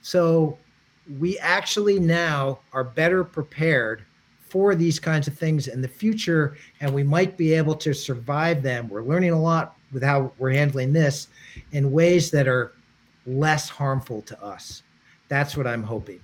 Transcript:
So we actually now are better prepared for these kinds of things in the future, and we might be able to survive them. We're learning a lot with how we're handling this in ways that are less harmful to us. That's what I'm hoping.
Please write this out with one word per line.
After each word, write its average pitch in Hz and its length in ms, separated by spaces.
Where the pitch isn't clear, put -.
So 165 560
we 180 200
actually 196 600
now 160 600
are 131 100
better 170 400
prepared 139 800
for 196 240
these 165 260
kinds 156 280
of 147 100
things 156 300
in 131 120
the 131 80
future, 170 720
and 143 100
we 139 120
might 175 340
be 160 160
able 156 220
to 156 180
survive 139 720
them. 120 260
We're 104 140
learning 170 280
a 165 80
lot 165 360
with 131 100
how 135 380
we're 131 140
handling 139 380
this 147 360
in 139 200
ways 170 400
that 143 160
are 127 240
less 147 420
harmful 131 540
to - 200
us. - 380
That's 143 280
what 139 120
I'm 117 160
hoping. 104 400